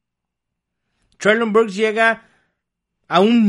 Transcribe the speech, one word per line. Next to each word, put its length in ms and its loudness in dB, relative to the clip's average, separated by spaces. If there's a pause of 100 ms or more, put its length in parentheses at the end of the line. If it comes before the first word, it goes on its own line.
(1160)
Treylon 340 -2
Burks 240 0
llega 540 -4 (800)
a 100 0
un 300 4